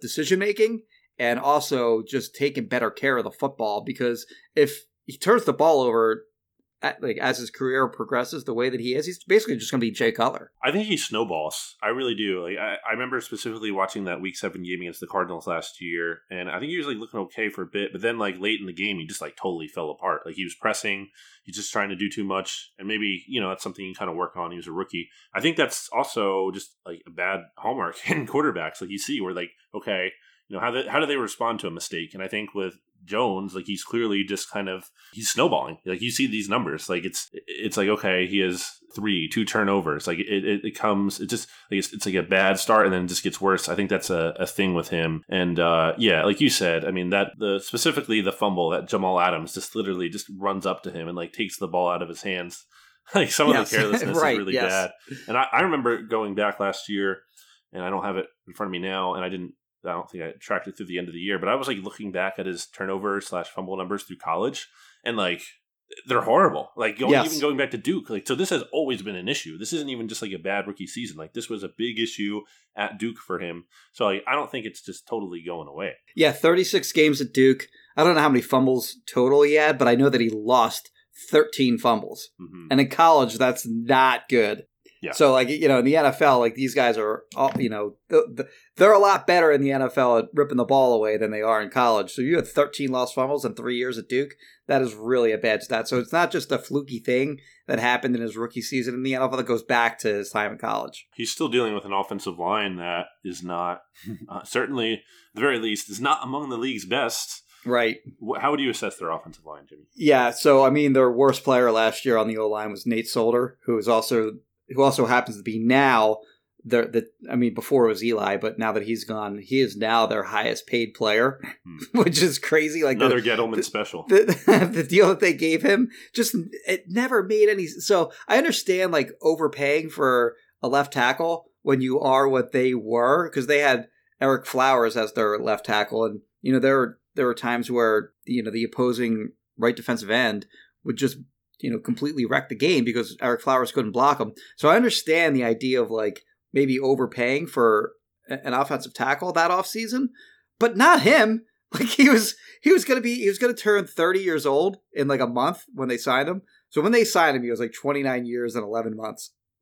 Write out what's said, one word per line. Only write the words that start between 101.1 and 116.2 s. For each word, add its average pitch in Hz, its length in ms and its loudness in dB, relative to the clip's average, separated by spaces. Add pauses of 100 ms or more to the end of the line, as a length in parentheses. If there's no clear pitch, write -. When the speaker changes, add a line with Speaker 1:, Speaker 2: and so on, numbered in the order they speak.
Speaker 2:
He's 117 180 -6
still 160 160 -2
dealing 117 260 0
with 98 100 -6
an 98 80 -10
offensive 98 460 -4
line 95 380 -2
that 87 300 -4 (180)
is 87 180 -10
not, 87 400 -6 (240)
<laughs> 104 220 -14
uh, 98 160 -14
certainly, 120 500 -2
at 101 60 -8 (340)
the 107 60 -8
very 127 180 2
least, 107 320 -4
is 101 100 -10
not 139 240 0
among 139 240 -6
the 123 80 -6
league's 117 300 -6
best. 117 560 -4 (220)
Speaker 1:
Right. 120 340 0 (220)
Speaker 2:
Wh-, 110 200 -6
how 143 100 0
would 147 100 0
you 131 100 -2
assess 107 260 -6
their 85 140 -8
offensive 82 340 -12
line, 76 240 -20
Jimmy? 73 140 -20 (120)
Speaker 1:
Yeah, 131 360 4
so, 135 340 6
I 131 60 6
mean, 143 240 4
their 127 180 6
worst 131 320 4
player 123 260 4
last 110 340 2
year 120 120 4
on 110 100 4
the 110 120 -4
O-line 107 340 -2
was 101 140 -10
Nate 113 200 0
Solder, 120 500 0 (100)
who 117 120 2
is 104 80 -4
also, 113 460 2 (380)
who 131 120 2
also 135 240 4
happens 123 300 0
to 101 80 -16
be 110 160 -6
now, 117 580 4 (460)